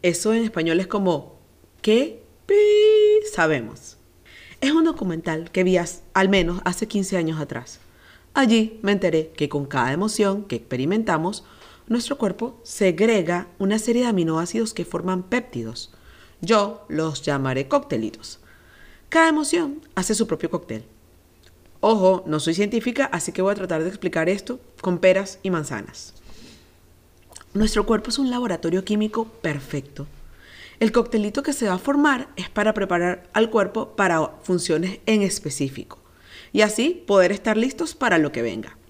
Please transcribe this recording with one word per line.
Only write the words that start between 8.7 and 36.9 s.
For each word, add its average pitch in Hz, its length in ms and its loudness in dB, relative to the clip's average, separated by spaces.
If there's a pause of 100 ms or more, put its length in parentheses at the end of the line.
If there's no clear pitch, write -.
me 202 100 2
enteré 165 440 0
que 147 120 -2
con 143 180 -4
cada 131 260 -2
emoción 202 520 0
que 123 100 -8
experimentamos, 170 920 -2 (440)
nuestro 240 280 -2
cuerpo 220 460 -4
segrega 180 840 0 (100)
una 208 220 0
serie 240 220 0
de 240 60 0
aminoácidos 175 640 -2
que - 120 -8
forman 185 400 -4
péptidos. 120 680 -8 (480)
Yo 208 480 0
los 156 340 -4
llamaré 135 440 -2
coctelitos. - 720 -4 (680)
Cada 320 220 4
emoción 302 500 -2 (160)
hace 190 180 -2
su 220 140 0
propio - 200 -4
cóctel. 110 360 -8 (960)
Ojo, 190 440 4
no 151 140 -2
soy 160 160 -2
científica, 226 520 0
así - 260 -6
que 185 100 -2
voy 196 100 2
a 208 40 -2
tratar 180 260 -4
de 170 60 -2
explicar 170 400 -2
esto 202 320 -4 (200)
con 180 180 -2
peras 190 440 2
y 190 80 -2
manzanas. 139 640 -6 (1400)
Nuestro 208 320 2
cuerpo 220 240 0
es - 80 -2
un 262 120 0
laboratorio 190 540 -2
químico 214 400 0
perfecto. 143 840 -8 (720)
El 220 120 2
coctelito 226 500 0
que 285 120 -2
se 233 120 -2
va 185 80 0
a 185 40 -4
formar 277 580 0
es 180 140 -10
para 214 240 0
preparar 180 580 -2
al 220 160 2
cuerpo 214 480 -2
para 170 460 2
funciones 180 640 -2
en 214 160 4
específico 143 760 -6 (540)
y 208 80 2
así 233 460 2